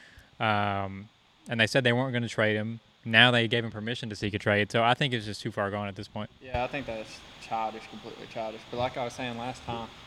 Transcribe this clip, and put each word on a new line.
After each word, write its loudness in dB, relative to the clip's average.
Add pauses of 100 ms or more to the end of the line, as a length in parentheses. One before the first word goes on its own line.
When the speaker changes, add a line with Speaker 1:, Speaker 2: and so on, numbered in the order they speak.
(400)
Speaker 1:
Mm-hmm. 2
Speaker 2:
um, -12 (400)
and 0
they 6
said 4
they 6
weren't 0
gonna -2
trade 2
him. -4 (260)
Now 8
they 4
gave 0
him -8
permission -8
to -8
seek -2
a 0
trade, 2
so 4
I 6
think 0
it's -4
just -8
too -6
far -2
gone -4
at -10
this -10
point. -8 (100)
Speaker 1:
Yeah, -4
I 0
think -6
that's -10 (220)
childish, -6
completely -14
childish. -8 (100)
But -8
like -2
I -4
was -8
saying -6
last -8
time, -8 (180)